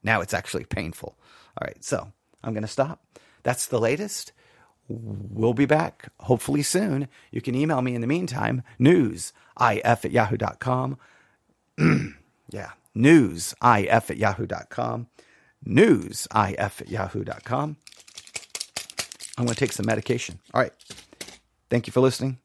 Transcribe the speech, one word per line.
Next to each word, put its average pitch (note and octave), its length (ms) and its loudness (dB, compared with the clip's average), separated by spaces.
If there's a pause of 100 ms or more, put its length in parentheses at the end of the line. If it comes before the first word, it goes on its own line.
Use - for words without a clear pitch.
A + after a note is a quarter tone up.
Now A2 180 2
it's - 120 -6
actually - 320 -6
painful. - 520 -8 (420)
All - 60 -8
right, - 180 -12
so - 280 -6 (320)
I'm A2+ 100 -6
gonna G#2+ 140 -6
stop. - 380 -4 (380)
That's - 240 -2
the B2 120 0
latest. D3+ 520 -2 (560)
We'll A2 680 -2
be C#3 120 4
back D3+ 440 0 (100)
hopefully C#3 440 2
soon. D3 440 0 (240)
You A#2+ 100 -6
can B2 140 -4
email C#3+ 260 0
me B2 140 -2
in A#2 60 -4
the A2+ 60 -4
meantime, C3 560 -2 (160)
news B2 540 4 (220)
I A#2 220 2
F A#2 260 2
at - 80 -4
yahoo G#2+ 260 2
dot A2 220 -4
com. C3 380 -4 (800)
<clears throat> - 380 2 (340)
Yeah, G2 220 -12 (240)
news A2+ 680 6
I A2+ 220 4
F A2+ 260 2
at - 80 -6
yahoo G2+ 280 -2
dot - 240 -10
com. A#2 380 -6 (580)
news C3+ 680 4
I G2+ 220 2
F - 280 -4
at - 80 -16
yahoo G2+ 340 -4
dot - 200 -10
com. D3 340 -6 (1600)
I'm B2 80 -2
gonna A#2 100 -2
take C3+ 180 -2
some - 120 -4
medication. A2 540 -4 (140)
All - 80 2
right. A#2 120 -2 (960)
Thank A#2+ 180 0
you G#2 60 -14
for B2+ 80 4
listening. C3 440 0